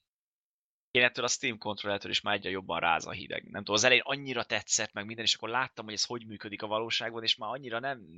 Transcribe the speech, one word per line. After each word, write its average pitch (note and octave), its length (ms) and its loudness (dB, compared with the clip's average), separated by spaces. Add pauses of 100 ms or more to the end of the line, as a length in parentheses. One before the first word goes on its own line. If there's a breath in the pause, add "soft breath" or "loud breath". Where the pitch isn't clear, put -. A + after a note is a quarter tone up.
(920)
Én B2 120 8
ettől B2 220 4
a - 20 4
Steam B2 300 0
kontrollertől G2+ 540 -4
is G2 100 2
már G2+ 140 0
egyre G2 140 -2
jobban F#2 300 -2
ráz E2 260 4
a E2 60 -8
hideg. E2+ 320 -8
Nem - 200 -10
tudom, G2 120 2
az G#2+ 80 4
elején B2+ 220 8
annyira C#3 380 -2
tetszett - 500 -2
meg G2+ 120 -6
minden, A2+ 200 -6
és - 100 4
akkor A2 140 -6
láttam, B2 360 -2
hogy G#2+ 80 -8
ez G2+ 120 0
hogy A#2+ 220 -6
működik G#2 340 -8
a A2 60 -4
valóságban, A2+ 560 -2
és A2+ 120 2
már G#2+ 140 -6
annyira A#2+ 300 -6
nem B2+ 260 -6 (120)